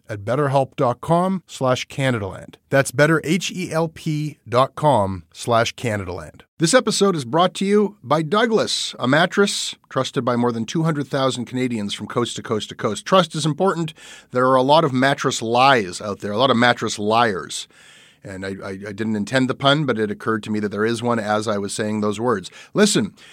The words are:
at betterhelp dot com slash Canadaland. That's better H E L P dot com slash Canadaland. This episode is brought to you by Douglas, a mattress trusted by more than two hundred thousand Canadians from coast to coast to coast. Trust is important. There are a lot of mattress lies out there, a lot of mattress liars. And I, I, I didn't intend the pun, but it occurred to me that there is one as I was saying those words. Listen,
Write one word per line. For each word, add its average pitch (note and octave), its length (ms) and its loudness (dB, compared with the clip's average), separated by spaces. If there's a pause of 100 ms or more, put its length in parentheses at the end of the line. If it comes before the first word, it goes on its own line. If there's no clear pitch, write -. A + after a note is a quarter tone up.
at G2+ 180 -10
betterhelp C3+ 500 0
dot B2 260 0
com F3 440 0
slash B2+ 420 -2
Canadaland. A2+ 680 -4 (160)
That's C3+ 200 2
better D3+ 320 4
H F3 280 -2
E F3+ 200 -8
L D#3+ 180 -2
P D3+ 580 -6
dot B2 260 2
com G2+ 580 0
slash A#2 440 0
Canadaland. F#2 640 -8 (160)
This D#3+ 160 2
episode G3+ 420 4
is C#3+ 100 -4
brought E3 280 2
to - 120 -4
you G#3 380 2
by D3 200 0
Douglas, G#3 760 0
a B2 100 -2
mattress F3 680 2 (120)
trusted C3 380 -2
by B2 100 2
more A#2+ 160 2
than A2+ 140 -4
two E3 160 -2
hundred D3+ 260 -2
thousand C3 380 -2
Canadians A#2+ 480 -4
from G#2+ 140 -8
coast A#2+ 300 -4
to G#2+ 40 -10
coast G#2+ 280 -4
to - 60 -14
coast. G#2+ 300 -4
Trust F#3 300 2
is D#3 100 -2
important. E3 480 -2 (380)
There B2+ 160 2
are C3 80 6
a B2+ 80 6
lot D3+ 200 6
of C#3+ 80 2
mattress C3 520 0
lies A#2 580 4
out G2+ 200 -8
there, G2+ 100 -6
a G#2 80 -2
lot C3 100 4
of A#2+ 80 2
mattress A#2+ 400 2
liars. G#2+ 680 0 (560)
And F#2+ 220 -10
I, G2 180 -6
I, G2+ 60 -10
I G2+ 220 -10
didn't G#2+ 240 -2
intend B2 340 0
the A#2+ 60 -4
pun, C#3+ 300 2
but A#2+ 120 0
it G#2+ 140 0
occurred G#2+ 320 -4
to G#2+ 80 -6
me G#2+ 80 -2
that G#2 100 -2
there G#2 160 -2
is A#2 160 -2
one A#2 180 0
as G#2+ 280 -2
I G#2 100 0
was G2+ 160 -4
saying G#2+ 280 -2
those G#2 180 -2
words. B2 320 -2 (220)
Listen, F3+ 400 2 (200)